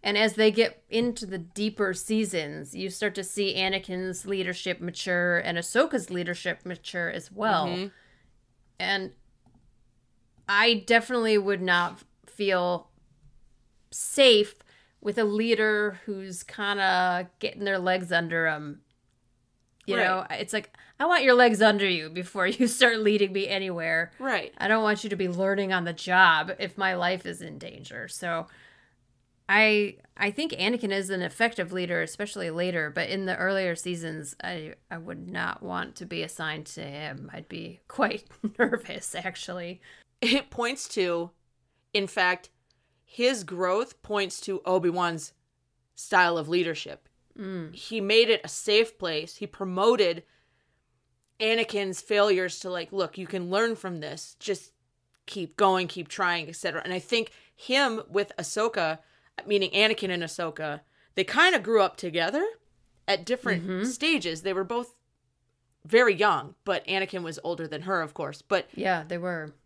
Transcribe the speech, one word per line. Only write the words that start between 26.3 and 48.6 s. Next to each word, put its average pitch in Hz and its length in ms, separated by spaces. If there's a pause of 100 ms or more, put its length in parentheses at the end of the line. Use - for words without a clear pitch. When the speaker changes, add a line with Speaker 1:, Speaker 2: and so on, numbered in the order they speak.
Speaker 1:
if 190 200
my 190 160
life 180 320
is 170 160
in 156 160
danger. 127 500
So 165 380 (1000)
I, 208 480 (200)
I 202 140
think 311 220
Anakin 214 400
is 196 180
an 185 120
effective 202 500
leader, 175 300
especially 185 480
later, 170 400
but 165 180
in 196 180
the 185 100
earlier 185 380
seasons, 165 720
I, 165 300 (160)
I 165 80
would 175 300
not 180 340
want 180 340
to 175 100
be 170 160
assigned 156 440
to - 160
him. 143 500
I'd 160 160
be 170 400
quite - 400 (140)
<laughs> - 160
nervous, - 560
actually. 180 640 (400)
Speaker 2:
It 240 300
points 240 400
to, 175 400 (640)
in 196 120
fact, 180 440 (540)
his 240 380
growth 185 600
points 202 400
to 190 220
Obi-Wan's 175 680 (640)
style 175 420
of 147 100
leadership. 170 600 (280)
Speaker 1:
Mm. 180 380
Speaker 2:
He - 260
made 220 300
it 214 140
a - 40
safe 220 500